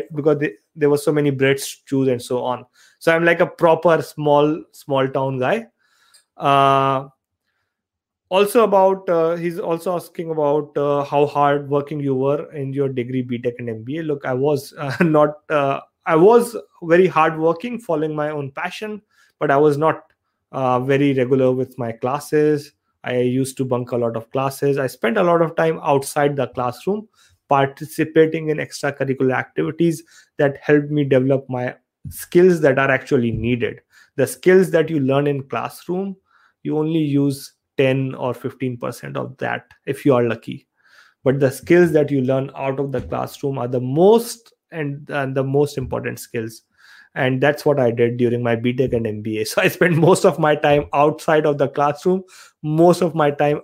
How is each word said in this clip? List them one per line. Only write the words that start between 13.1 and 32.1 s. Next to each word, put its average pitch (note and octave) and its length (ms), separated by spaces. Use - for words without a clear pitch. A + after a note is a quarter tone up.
B B2 160
tech A#2+ 220
and A#2+ 100
M A2 140
B C3+ 140
A. E3 60
Look, D3 220
I C3 80
was, C#3 440
uh, C#3 200
<laughs> F3+ 60
not, D3+ 360
uh, C#3 320
I E3+ 100
was A#3 400
very F3 260
hardworking, E3 680
following D#3 380
my D3+ 160
own C#3+ 200
passion, G3+ 500
but D3 140
I C#3 60
was D3 200
not, D#3 360
uh, B2+ 260
very C#3 340
regular C3 380
with B2+ 260
my A#2 140
classes. D3 800
I B2 140
used B2+ 400
to C3+ 80
bunk B2 260
a B2+ 60
lot A#2 180
of A2 160
classes. C3+ 460
I C3+ 100
spent A3+ 300
a F#3+ 60
lot E3+ 180
of E3 140
time E3 280
outside C#3+ 520
the B2+ 120
classroom, F#3 600
participating D#3 1000
in D3 80
extracurricular C3+ 760
activities D#3 720
that C#3 240
helped D3 300
me D3 120
develop C3+ 460
my B2 260
skills F3 520